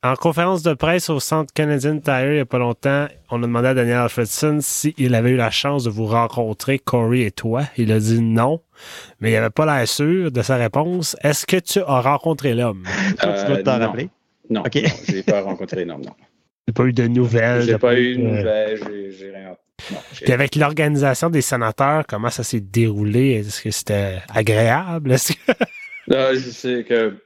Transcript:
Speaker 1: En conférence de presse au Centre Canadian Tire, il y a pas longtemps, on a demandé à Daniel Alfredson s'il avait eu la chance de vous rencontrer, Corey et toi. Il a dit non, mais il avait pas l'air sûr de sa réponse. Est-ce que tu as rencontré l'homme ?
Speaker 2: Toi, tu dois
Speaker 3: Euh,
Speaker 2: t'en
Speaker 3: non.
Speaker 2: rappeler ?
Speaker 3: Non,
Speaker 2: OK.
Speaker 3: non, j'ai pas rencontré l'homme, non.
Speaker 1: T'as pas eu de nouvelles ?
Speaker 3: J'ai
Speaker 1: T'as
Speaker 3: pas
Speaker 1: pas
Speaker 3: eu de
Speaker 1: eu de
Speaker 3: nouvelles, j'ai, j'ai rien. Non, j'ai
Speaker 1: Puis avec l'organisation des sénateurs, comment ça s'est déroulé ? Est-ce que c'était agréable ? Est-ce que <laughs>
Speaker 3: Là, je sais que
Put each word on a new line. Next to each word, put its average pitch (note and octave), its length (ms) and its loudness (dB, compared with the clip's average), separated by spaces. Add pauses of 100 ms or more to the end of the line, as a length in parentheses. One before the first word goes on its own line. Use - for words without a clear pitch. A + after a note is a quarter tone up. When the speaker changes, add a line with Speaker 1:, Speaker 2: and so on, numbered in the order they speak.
Speaker 1:
En C3 120 2
conférence E3+ 480 0
de E3 120 2
presse E3+ 340 0
au D3+ 100 0
Centre D#3 340 -2
Canadian D3+ 460 0
Tire, C#3 340 0
il D3+ 40 2
y - 40 2
a C3 40 0
pas B2+ 140 -2
longtemps, C#3 480 0 (240)
on A#2+ 100 -2
a A#2+ 60 -2
demandé A#2+ 220 2
à C3 40 2
Daniel A#2+ 240 2
Alfredson B2 640 0
s'il C3 540 0
avait A#2 160 4
eu B2+ 60 4
la A#2 120 2
chance C#3+ 360 -2
de A#2 40 0
vous A2 160 -4
rencontrer, A#2 720 -2
Corey B2 440 0
et G#2 100 0
toi. A#2+ 320 -2 (140)
Il A2 140 2
a A2 80 4
dit A2+ 220 2
non, A#2 400 2 (600)
mais A2 100 0
il A2+ 60 4
avait A2 120 2
pas D3+ 160 2
l'air C#3 220 2
sûr E3+ 440 0
de B2 120 -2
sa C3 140 0
réponse. D3+ 680 -2
Est-ce D3 240 0
que F#3 100 2
tu - 220 0
as C#3 220 2
rencontré C#3 520 0
l'homme ? A2+ 300 -2 (360)
Speaker 2:
Toi, G2+ 140 0
tu G2 140 -4
dois - 100 0
Speaker 3:
Euh, - 60 -4
Speaker 2:
t'en C3 160 2
Speaker 3:
non. A2+ 80 2
Speaker 2:
rappeler ? B2 220 -6 (400)
Speaker 3:
Non, A2 160 0
Speaker 2:
OK. - 100 -2
Speaker 3:
non, D3+ 140 2 (180)
j'ai G2 160 -2
pas G2+ 180 2
rencontré F#2 440 -6
l'homme, D2 200 -12
non. - 80 -18 (540)
Speaker 1:
T'as A2+ 60 -2
pas B2 100 2
eu B2+ 100 2
de A#2 140 2
nouvelles ? A#2+ 540 2
Speaker 3:
J'ai A#2 100 2
Speaker 1:
T'as A2+ 80 2
Speaker 3:
pas B2 100 2
Speaker 1:
pas A#2+ 100 4
Speaker 3:
eu B2 180 2
de B2+ 40 -2
Speaker 1:
eu - 20 0
de A2+ 40 0
Speaker 3:
nouvelles, G#2+ 580 0
j'ai, G2+ 260 -10
j'ai F#2+ 200 -16
rien. F#2+ 240 -16 (360)
Non, G3+ 60 -10 (140)
j'ai - 140 -10
Speaker 1:
Puis C3 80 4
avec C3 220 0
l'organisation D3 720 2
des D#3+ 120 2
sénateurs, C3+ 680 0
comment A2+ 240 -4
ça - 120 -8
s'est A2+ 160 -4
déroulé ? G#2+ 720 2
Est-ce G#2+ 280 -4
que A2 80 -6
c'était G2+ 480 -2 (160)
agréable ? B2 800 2
Est-ce C3 220 2
que - 180 -4 (260)
<laughs> - 300 -18
Speaker 3:
Là, C3 260 2
je C3 60 0 (100)
sais A#2+ 340 -4
que A2+ 300 0 (120)